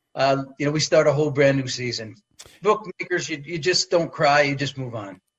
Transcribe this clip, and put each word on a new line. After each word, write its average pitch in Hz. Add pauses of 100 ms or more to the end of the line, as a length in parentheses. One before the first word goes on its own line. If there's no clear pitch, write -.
(140)
uh, 135 (160)
you 143
know, 147
we 156
start 156
a 143
whole 147
brand 139
new 131
season." 113 (460)
Bookmakers, 180
you, 156
you 165
just 175
don't 165
cry. 147
You 139
just 135
move 127
on. 101 (200)